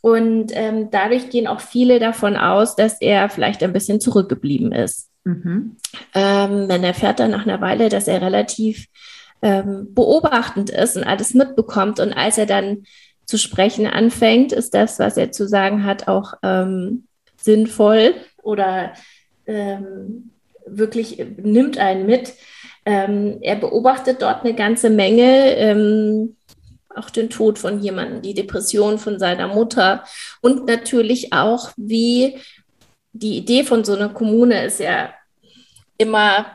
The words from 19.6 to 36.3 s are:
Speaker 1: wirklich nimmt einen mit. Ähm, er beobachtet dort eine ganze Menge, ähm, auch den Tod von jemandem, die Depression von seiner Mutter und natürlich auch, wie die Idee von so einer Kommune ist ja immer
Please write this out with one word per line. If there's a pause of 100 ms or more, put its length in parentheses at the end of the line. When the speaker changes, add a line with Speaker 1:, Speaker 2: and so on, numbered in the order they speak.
Speaker 1:
wirklich (100)
nimmt
einen
mit. (500)
Ähm,
er
beobachtet
dort
eine
ganze
Menge,
ähm, (580)
auch
den
Tod
von
jemandem,
die
Depression
von
seiner
Mutter (380)
und
natürlich
auch,
wie (760)
die
Idee
von
so
einer
Kommune
ist
ja (840)
immer